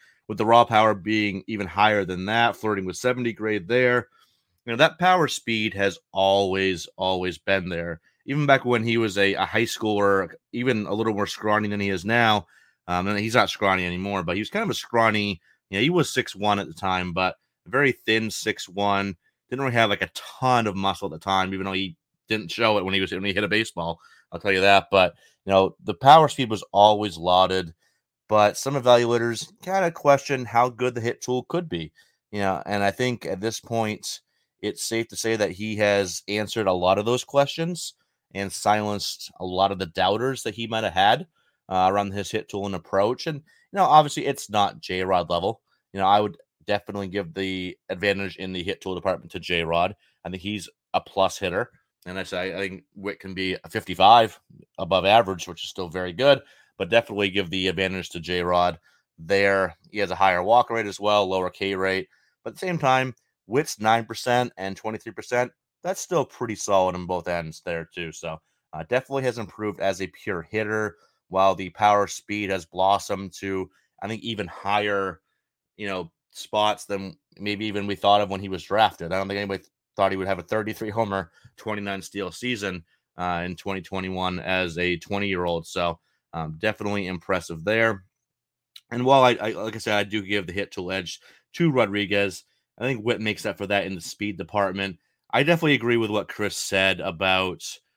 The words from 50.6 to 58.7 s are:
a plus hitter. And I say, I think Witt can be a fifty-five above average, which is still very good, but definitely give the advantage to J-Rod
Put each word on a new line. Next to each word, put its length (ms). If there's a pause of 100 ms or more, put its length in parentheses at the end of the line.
a 80
plus 380
hitter. 320 (340)
And 140
I 20
say, 340
I 40
think 240 (100)
Witt 260
can 140
be 300
a 60
fifty-five 680 (380)
above 260
average, 440
which 160
is 60
still 200
very 240
good, 280 (360)
but 120
definitely 420
give 180
the 180
advantage 420
to 100
J-Rod 580 (400)